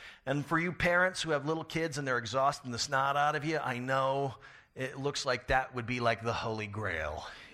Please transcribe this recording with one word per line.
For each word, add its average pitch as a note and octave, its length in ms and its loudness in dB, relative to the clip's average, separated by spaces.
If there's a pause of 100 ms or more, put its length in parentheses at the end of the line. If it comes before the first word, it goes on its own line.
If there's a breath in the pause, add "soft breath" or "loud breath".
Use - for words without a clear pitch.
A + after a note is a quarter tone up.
(260 loud breath)
And C#3 200 0
for D#3+ 140 2
you E3+ 140 0
parents F3+ 480 4
who E3 100 -2
have C#3+ 160 0
little D#3+ 160 0
kids D#3+ 340 -2
and C#3+ 80 -4
they're C3 120 2
exhausting C3 540 0
the A#2 60 -4
snot C3+ 380 2
out D3 200 4
of C#3+ 100 -2
you, D#3+ 120 0
I B2 220 -2
know C3+ 560 0 (400 loud breath)
it B2+ 240 -6
looks C#3 260 -2
like B2+ 220 0
that C3 260 2
would A#2+ 140 -4
be B2 140 -2
like A#2 200 2
the A#2 120 0
Holy A2 340 -2
Grail. E2+ 580 -4 (280 loud breath)